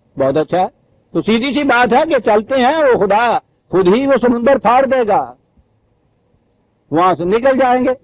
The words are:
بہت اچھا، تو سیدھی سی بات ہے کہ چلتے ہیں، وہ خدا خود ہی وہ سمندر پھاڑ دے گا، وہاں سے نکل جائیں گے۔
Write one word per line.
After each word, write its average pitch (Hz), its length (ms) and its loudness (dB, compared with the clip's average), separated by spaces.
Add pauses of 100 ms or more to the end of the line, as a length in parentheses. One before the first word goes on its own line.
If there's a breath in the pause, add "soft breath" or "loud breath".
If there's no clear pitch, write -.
(180)
بہت 135 200 -2
اچھا، 170 280 -2 (480)
تو 170 80 -2
سیدھی 233 320 -2
سی 294 100 -2
بات 240 300 0
ہے 294 160 2
کہ 277 160 0
چلتے 226 360 0
ہیں، 262 180 2
وہ 277 200 2
خدا 202 240 0 (480)
خود 180 160 0
ہی 233 200 2
وہ 269 140 2
سمندر 240 380 2
پھاڑ 247 260 2
دے 254 220 0
گا، 175 160 0 (1700)
وہاں 175 220 0
سے 156 120 -4
نکل 240 340 0
جائیں 254 260 0
گے۔ 254 80 -2 (100)